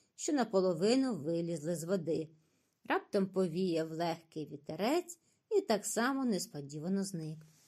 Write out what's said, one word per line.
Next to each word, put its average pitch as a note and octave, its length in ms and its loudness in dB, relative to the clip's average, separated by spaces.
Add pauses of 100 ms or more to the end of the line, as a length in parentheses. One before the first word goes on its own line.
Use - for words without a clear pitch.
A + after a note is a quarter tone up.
(160)
що - 180 -4
наполовину A3 840 4
вилізли E3+ 600 -2
з D3+ 80 -6
води. E3 460 0 (560)
Раптом A#3+ 420 0
повіяв F3 640 0
легкий D#3+ 540 -4
вітерець F#3 760 -4 (380)
і - 40 4
так G#3+ 240 0
само C4 400 0
несподівано E3+ 800 -2
зник. D#3 440 -8 (200)